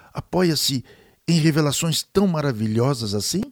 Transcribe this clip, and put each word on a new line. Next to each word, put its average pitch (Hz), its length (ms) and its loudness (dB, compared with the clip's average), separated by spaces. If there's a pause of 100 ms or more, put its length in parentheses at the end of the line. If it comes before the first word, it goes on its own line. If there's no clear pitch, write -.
(140)
apoia-se 156 720 -2 (420)
em 170 100 4
revelações 156 640 2
tão 196 260 0
maravilhosas 117 840 0
assim? 104 280 -2 (100)